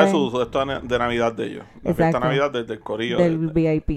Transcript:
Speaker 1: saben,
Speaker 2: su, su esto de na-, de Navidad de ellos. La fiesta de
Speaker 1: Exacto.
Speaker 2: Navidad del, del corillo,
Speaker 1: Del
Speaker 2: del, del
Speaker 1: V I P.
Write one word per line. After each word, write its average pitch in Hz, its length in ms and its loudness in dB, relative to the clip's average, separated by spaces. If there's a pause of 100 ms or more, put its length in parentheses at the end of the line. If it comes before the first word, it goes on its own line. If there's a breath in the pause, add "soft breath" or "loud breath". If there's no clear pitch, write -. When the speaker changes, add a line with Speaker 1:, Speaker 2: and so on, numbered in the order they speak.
Speaker 1:
saben, 196 40 2
Speaker 2:
su, 147 200 2
su 123 100 0
esto 120 180 0
de 135 60 0
na-, 135 140 -4
de 120 200 0
Navidad 117 340 0
de 113 120 -4
ellos. 104 200 -10 (180)
La 180 100 0
fiesta 165 100 0
de 165 60 4
Speaker 1:
Exacto. 151 180 0
Speaker 2:
Navidad 139 240 2
del, 117 160 -4
del 110 120 -6
corillo, 117 380 -4
Speaker 1:
Del 175 160 4
Speaker 2:
del, 160 200 -2
del 160 120 2
Speaker 1:
V 156 100 2
I 156 60 0
P. - 160 -4